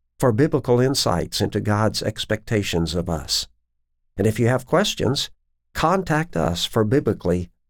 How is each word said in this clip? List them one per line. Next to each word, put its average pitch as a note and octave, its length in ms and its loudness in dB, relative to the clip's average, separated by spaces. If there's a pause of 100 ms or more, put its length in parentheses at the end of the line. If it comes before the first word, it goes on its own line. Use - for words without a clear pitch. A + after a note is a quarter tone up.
(180)
for B2+ 140 4
biblical B2+ 480 2
insights A#2+ 600 0
into A2 200 -2
God's G#2 420 0
expectations G2 920 -2
of E2+ 140 -2
us. - 400 -4 (720)
And G2 80 2
if A2 120 2
you A#2 100 2
have B2+ 180 0
questions, D#3 640 0 (420)
contact E3+ 640 0
us E3+ 300 0
for A2 180 0
biblically F#2+ 680 0 (200)